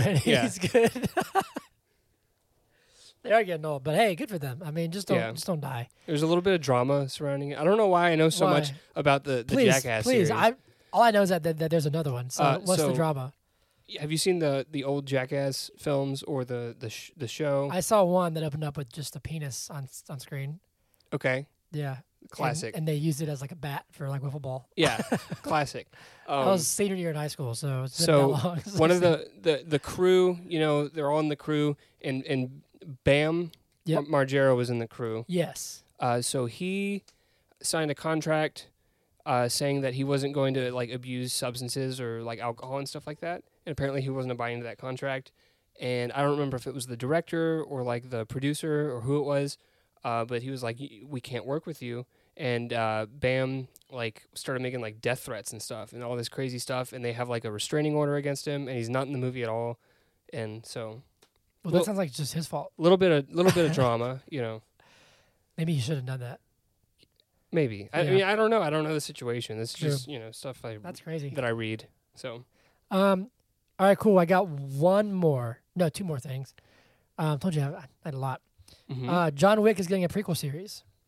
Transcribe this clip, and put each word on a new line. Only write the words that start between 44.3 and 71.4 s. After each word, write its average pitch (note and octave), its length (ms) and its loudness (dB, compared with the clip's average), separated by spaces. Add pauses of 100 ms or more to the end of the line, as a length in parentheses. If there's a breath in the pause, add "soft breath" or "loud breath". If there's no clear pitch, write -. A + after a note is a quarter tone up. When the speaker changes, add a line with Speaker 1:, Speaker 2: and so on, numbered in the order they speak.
Speaker 2:
abiding A#2+ 260 -4
to A#2+ 60 -8
that A2+ 140 -12
contract. C3 520 -6 (500)
And B2 320 -2
I C#3 100 0
don't C#3+ 100 4
remember C#3 240 0
if B2 100 -8
it B2+ 80 -6
was B2+ 140 -8
the B2 80 -8
director D#3+ 640 0
or, C3+ 220 -6
like, A#2+ 260 -4
the A2+ 160 -4
producer D3 640 -2
or A#2 100 -8
who C3+ 180 0
it C#3 40 -2
was, C#3+ 340 -2 (460)
uh, A#2 200 0
but A#2+ 180 -4
he C3 80 -8
was B2+ 120 -8
like, A#2 160 -6
"Y-, A#2+ 260 -14
we C#3 160 -8
can't A#2+ 260 -8
work D3 200 -6
with D#3 160 -12
you." A#2+ 240 -8 (300)
And, A#2+ 360 -2
uh, A2 380 0
Bam, C3 560 0 (240)
like, A#2 440 -8
started B2+ 280 -4
making, B2+ 180 -4
like, A2 200 -10
death B2 200 -2
threats A2 320 -10
and A2 80 -12
stuff A2 320 -12
and A#2+ 120 -12
all A#2+ 120 -6
this A#2 120 -6
crazy B2+ 320 -6
stuff. B2+ 320 -6
And B2+ 120 -8
they A#2+ 100 -2
have, B2 140 -4
like, A#2 160 -4
a A2+ 60 -6
restraining D3+ 460 -2
order D3 200 2
against C#3 300 -4
him, C#3+ 220 -4
and C3 80 -6
he's A#2 140 -4
not C3 160 0
in C#3 60 -8
the C3+ 60 -4
movie B2+ 240 -4
at A2+ 60 -2
all. A#2 300 -4 (540)
And A2+ 340 -8
so A2+ 360 -10 (640)
Speaker 1:
Well, E3 80 -2
Speaker 2:
Well, F3+ 80 6
Speaker 1:
that F3 60 2
sounds G3+ 120 -2
like D#3+ 140 -2
just C#3+ 220 -8
his D#3+ 120 -4
fault. D3 320 -8
Speaker 2:
little F3+ 200 6
bit F#3 120 4
of, C#3+ 240 2
little F3+ 160 4
bit F3 180 4
of D#3+ 40 0
Speaker 1:
<laughs> C#3+ 80 0
Speaker 2:
drama, B2 400 0 (100)
you C#3 120 -6
know. A2 200 -6 (960 soft breath)
Speaker 1:
Maybe E3 160 -2
he C#3 60 0
shouldn't B2+ 280 -4
have C3 120 -8
done A#2+ 80 -10
that. - 120 -14 (1120)
Speaker 2:
Maybe. A2 400 0
I, D#3 80 0
I - 20 4
Speaker 1:
Yeah. D3+ 100 2
Speaker 2:
mean, G3 120 6
I G3+ 120 2
don't A3 140 4
know. G#3+ 120 4
I D3+ 80 0
don't D#3 140 0
know D#3 80 -2
the D3+ 80 0
situation. A#2+ 580 -6
This A2+ 120 -6
is - 60 -12
Speaker 1:
True. D3+ 140 -2
Speaker 2:
just, C3+ 180 -4
you C#3+ 100 -10
know, A2+ 140 -12
stuff - 320 -14
I, A2+ 140 -10
Speaker 1:
That's - 220 -14
crazy. D#3 300 -8
Speaker 2:
that B2+ 140 -4